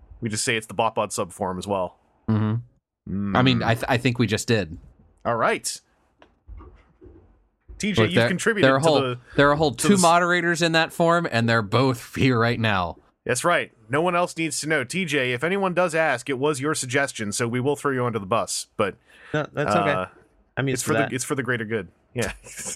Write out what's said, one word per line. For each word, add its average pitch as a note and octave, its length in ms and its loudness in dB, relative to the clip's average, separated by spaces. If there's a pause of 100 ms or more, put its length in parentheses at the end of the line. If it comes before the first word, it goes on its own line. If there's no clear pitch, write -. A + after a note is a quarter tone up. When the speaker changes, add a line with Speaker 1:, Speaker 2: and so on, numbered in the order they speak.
(220)
Speaker 1:
We A#2 80 -4
just G#2+ 140 -4
say A#2 120 0
it's A2 100 -6
the G2+ 80 -14
BotBot G#2+ 380 -2
sub G2 200 -6
forum F#2 260 -6
as F2+ 80 -10
well. F#2+ 300 -4 (320)
Speaker 2:
Mm-hmm. G#2+ 1040 -4
Speaker 1:
Mm. - 40 2
Speaker 2:
I B2+ 60 4
mean, B2 200 4
I A2+ 120 0
th-, A2+ 140 -6
I B2+ 100 2
think A#2+ 200 0
we A#2+ 80 2
just G#2+ 220 -2
did. F2+ 300 -2 (460)
Speaker 1:
All A#2 120 -2
right. D#3 440 -2 (2000)
T G#3 120 -2
J, - 100 4
Speaker 2:
Look, - 80 2
Speaker 1:
you've F3 60 -2
Speaker 2:
there, A#2 120 4
Speaker 1:
contributed G3 400 0
Speaker 2:
there C3+ 80 4
are C3+ 40 2
Speaker 1:
to D#3 60 4
Speaker 2:
whole, D3 140 4
Speaker 1:
the, B2 180 -2 (180)
Speaker 2:
there C#3+ 140 6
are D3 60 2
whole D3+ 160 2
Speaker 1:
to A#2+ 40 -8
Speaker 2:
two D#3 120 0
Speaker 1:
the G#3 60 8
s- F#3 80 2
Speaker 2:
moderators F3 600 4
in E3 100 2
that D#3+ 200 2
form, E3+ 380 2
and A#2 180 2
they're A#2 140 4
both B2 520 0
here B2+ 240 4
right A#2 220 2
now. F#2+ 360 0 (300)
Speaker 1:
That's - 180 0
right. D#3+ 280 0 (160)
No C#3 140 0
one F3 120 0
else F3 220 -2
needs D#3+ 240 -4
to D3 80 -6
know. D3+ 160 0
T F#3 200 -4
J, C#3 280 -2
if A#2+ 100 -4
anyone F#3 320 -2
does E3+ 200 0
ask, D3+ 360 0
it B2+ 80 -4
was C#3+ 220 -2
your D3+ 140 -2
suggestion, B2+ 580 -2
so A#2+ 160 -2
we A#2+ 120 -2
will C#3 160 0
throw C#3+ 160 -2
you B2 120 0
under A#2 140 -2
the G2 80 -10
bus. G2+ 500 -2
But G2 200 0 (380)
Speaker 3:
No, D3+ 180 -2
that's C3 220 0
okay. G2 160 2
Speaker 1:
uh, F#2 160 -2 (500)
Speaker 3:
I'm C3 120 0
used B2+ 120 0
Speaker 1:
it's - 40 -4
Speaker 3:
to - 40 -8
Speaker 1:
for - 60 2
Speaker 3:
that. A2+ 160 2
Speaker 1:
the, A#2 60 -6
it's B2 80 -6
for D3+ 100 -4
the C3 80 -4
greater A#2 220 -2
good. G#2 240 -4 (260)
Yeah. A2+ 220 -4
<laughs> - 60 -20 (340)